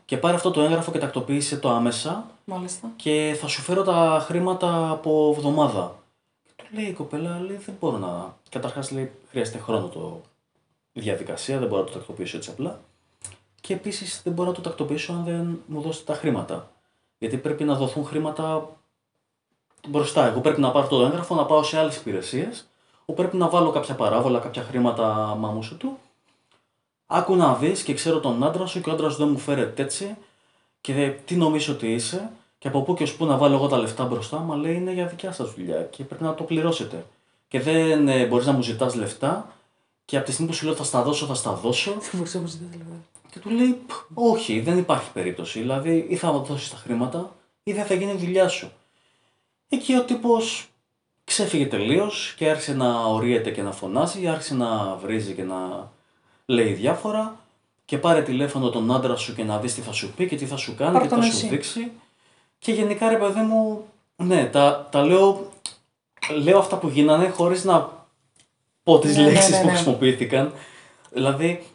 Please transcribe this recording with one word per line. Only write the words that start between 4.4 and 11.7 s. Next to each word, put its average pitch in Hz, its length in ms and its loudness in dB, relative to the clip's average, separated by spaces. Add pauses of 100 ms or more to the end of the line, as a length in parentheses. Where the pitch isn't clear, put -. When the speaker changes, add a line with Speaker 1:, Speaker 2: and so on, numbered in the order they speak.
Speaker 1:
από 156 480 2
εβδομάδα». 143 580 0 (600)
Και - 80 -20
του 214 120 -18
λέει 214 100 -4
η 190 80 -6
κοπέλα, 165 540 -8
λέει, 202 180 -10
«Δεν 190 140 -12
μπορώ - 180 -2
να, 90 380 -8 (140)
καταρχάς», 131 420 -8
λέει, 135 200 -6 (180)
«χρειάζεται 120 280 -6
χρόνο 107 300 -4
το, 82 340 -12 (680)
η - 100 -14
διαδικασία, 95 580 -6
δεν 123 80 0
μπορώ 98 140 0